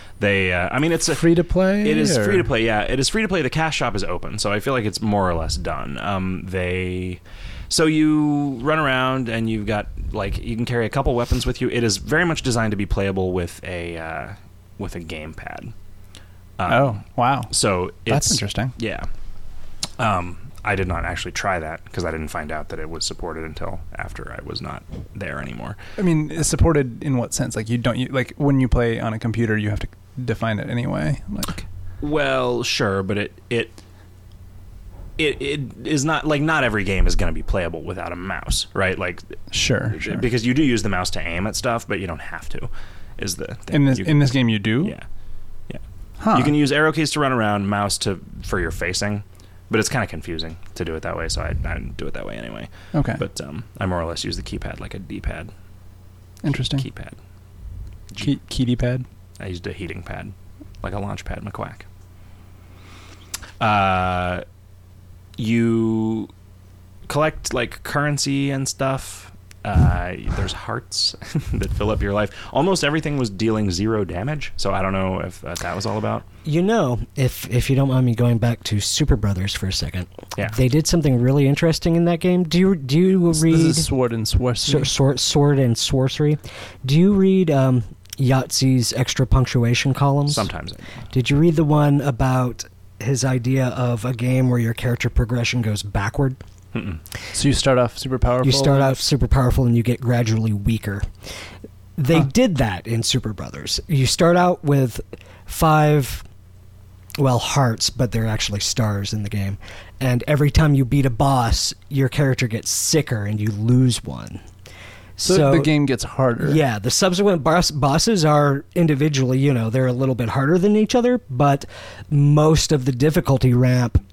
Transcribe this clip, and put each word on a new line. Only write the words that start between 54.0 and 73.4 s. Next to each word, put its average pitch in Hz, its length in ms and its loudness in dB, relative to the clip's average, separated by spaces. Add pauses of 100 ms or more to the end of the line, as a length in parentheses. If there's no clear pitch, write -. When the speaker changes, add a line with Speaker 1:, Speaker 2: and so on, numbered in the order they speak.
Speaker 1:
or 82 40 -2
less 82 200 -6
use 95 120 -6
the - 60 -10
keypad - 360 -10
like - 140 -12
a 190 60 -12
D-pad. - 520 -8 (920)
Speaker 2:
Interesting. 135 360 -2
Speaker 1:
Keypad. - 340 -10 (1000)
Speaker 2:
Key, - 240 -2 (100)
keyty 123 280 0
pad? 127 280 -2 (340)
Speaker 1:
I 101 80 -10
used 90 180 -10
a 101 80 -6
heating 92 300 -10
pad, 92 300 -12 (500)
like 95 100 -6
a 98 60 -6
launch 101 260 -8
pad 101 180 -8
McQuack. - 380 -10 (1800)
Uh, 92 840 0 (960)
you 113 920 0 (800)
collect, - 460 -2
like, 123 300 -4
currency 139 680 0
and 135 160 -2
stuff. - 640 -6 (320)
Uh, 87 500 2 (240)
there's 92 160 -4
hearts - 640 -4
<laughs> - 340 -4
that 95 200 -2
fill 104 160 0
up 107 120 0
your 101 120 0
life. 104 160 0 (240)
Almost 170 300 2
everything 147 340 0
was 123 140 0
dealing 107 400 0